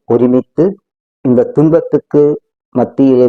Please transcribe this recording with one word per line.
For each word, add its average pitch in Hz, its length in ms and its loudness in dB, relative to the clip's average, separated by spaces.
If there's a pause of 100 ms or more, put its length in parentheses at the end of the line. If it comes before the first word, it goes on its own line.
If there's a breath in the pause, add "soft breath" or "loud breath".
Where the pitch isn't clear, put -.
ஒருமித்து 123 600 -2 (600)
இந்த 123 260 0
துன்பத்துக்கு 151 720 0 (540)
மத்தியிலே 127 540 0